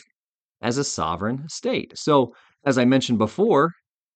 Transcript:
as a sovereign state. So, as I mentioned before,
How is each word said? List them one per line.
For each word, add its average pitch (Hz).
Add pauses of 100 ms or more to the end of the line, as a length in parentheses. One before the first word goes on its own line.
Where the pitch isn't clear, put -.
(600)
as 120
a 139
sovereign 104
state. -
So, 143 (300)
as 131
I 123
mentioned 127
before, 160 (440)